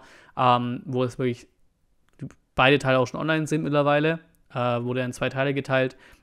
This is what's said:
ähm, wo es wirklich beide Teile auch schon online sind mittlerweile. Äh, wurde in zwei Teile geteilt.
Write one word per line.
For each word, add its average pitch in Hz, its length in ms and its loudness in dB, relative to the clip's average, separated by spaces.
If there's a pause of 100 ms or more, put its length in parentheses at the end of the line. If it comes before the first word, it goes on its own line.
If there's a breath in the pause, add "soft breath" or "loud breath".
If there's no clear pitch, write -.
(380 loud breath)
ähm, 123 480 2
wo 127 180 -2
es 120 140 -4
wirklich 123 300 -4 (1040)
beide 139 240 6
Teile 131 220 2
auch 123 80 2
schon - 120 -12
online 156 280 -2
sind 156 160 -2
mittlerweile. 147 560 2 (340)
Äh, 123 300 -2
wurde 123 180 -4
in 123 120 -6
zwei 127 160 -4
Teile 135 260 -2
geteilt. 131 420 -2 (260 soft breath)